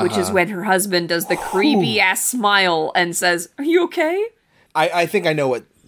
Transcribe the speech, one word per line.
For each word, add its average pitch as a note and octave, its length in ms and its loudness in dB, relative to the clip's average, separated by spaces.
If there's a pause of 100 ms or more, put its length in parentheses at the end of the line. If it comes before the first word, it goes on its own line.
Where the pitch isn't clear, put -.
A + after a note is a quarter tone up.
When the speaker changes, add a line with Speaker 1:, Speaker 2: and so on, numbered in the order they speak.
Speaker 1:
which - 160 0
is F#3 100 0
Speaker 2:
Uh-huh. G3 60 -2
Speaker 1:
when F3+ 160 2
her F3+ 160 -6
husband F3+ 440 0
does E3+ 180 -2
the F3 80 0
creepy F#3+ 600 0
Speaker 2:
Whew. G#3 40 2
Speaker 1:
ass F#3+ 280 2
smile G3 680 0
and F3 200 0
says, F3 420 -2
"Are C#4 60 -8
you E4+ 220 2
okay?" F4 380 -2 (520)
Speaker 2:
I, D#3+ 180 2
I F3 140 2
think F3 200 -2
I D#3 60 2
know C#3+ 140 0
what A#2+ 180 -2 (220)